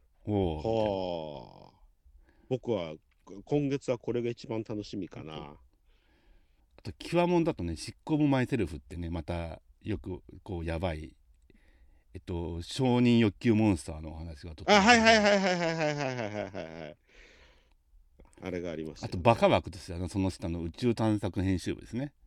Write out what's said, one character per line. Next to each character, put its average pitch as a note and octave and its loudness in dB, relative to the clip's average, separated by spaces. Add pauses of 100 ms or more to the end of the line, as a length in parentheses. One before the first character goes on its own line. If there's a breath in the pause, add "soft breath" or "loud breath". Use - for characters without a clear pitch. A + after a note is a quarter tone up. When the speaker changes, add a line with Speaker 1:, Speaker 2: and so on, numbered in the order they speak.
(260)
Speaker 1:
お G2 0
ー、 - -8
み D#2+ -10
た A2+ -2
い - 0
な。 A2+ 2
Speaker 2:
は D#2 -4
あ。 - -20 (760)
僕 B2 -4
は、 E2+ -2 (320)
こ-、 F#2+ -18
今 D3 0
月 C3+ -4
は A#2+ 0
こ - -6
れ A#2+ -2
が A#2 -2
一 - -10
番 A2+ -4
楽 G#2+ -6
し - -12
み F#2 -8
か D2 -16
な。 D2+ -14 (1200)
Speaker 1:
あ - -20
と、 G2 -10
キ - -2
ワ F3 4
モ F3 4
ン E3+ 4
だ D#3 0
と F2 -6
ね、 E2+ -4
シ - -12
ッ - -18 (100)
コ D#3 0
ム D3 4
マ C3 4
イ A#2+ -2
セ C#3+ -2
ル G#2+ 0
フ D2+ -8
っ - -10
て - -16
ね、 E2+ -6
ま E2 -4
た E2+ -8 (200)
よ G#2 -4
く、 - -10 (220)
こ F2 -8
う、 E2 -6
や E2 -2
ば E2+ -2
い、 D#2 -12 (960)
え F#2 -14
っ - -18
と、 E2+ -4
承 B2 2
認 A#2+ 6
欲 G#2+ 2
求 A#2 4
モ G#2+ 4
ン F2 2
ス - -10
タ D#2+ -10
ー D#2 -10
の D#2+ -12
お D#2+ -14
話 E2 -12
が D#2 -14
と - -16
っ - -6
て - 6
も G#3 10
Speaker 2:
あ、 G3 8
は A#3 8
い A3+ 6
は A3+ 8
い A3 8
は G#3 6
い G3+ 4
は F#3+ 2
い F3+ 2
は - -
い - -2
は F3 0
い E3 0
は D#3+ 0
い D3+ 2
は C#3 -2
い - -4
は G2+ -6
い D#2+ -12
は D2+ -10
い。 D2+ -16 (1500 soft breath)
あ F2+ -6
れ F2 -6
が E2+ -8
あ D#2+ -8
り D#2 -8
ま D#2 -10
し - -20
た A2+ -10
よ - -8
ね。 - -
Speaker 1:
あ - -6
と、 E2 -6
バ - 6
カ G3 4
枠 F#2+ 2
と F#2 -14
し - -16
て F#2 -10
は、 E2+ -6
そ G2 -4
の F#2+ 2
下 - -8
の E2+ -4
宇 E2+ -6
宙 A#2+ 0
探 A2+ 2
索 G2 -4
編 F#2 2
集 - -4
部 - -10
で - -18
す - -12
ね。 C#3 -4 (160)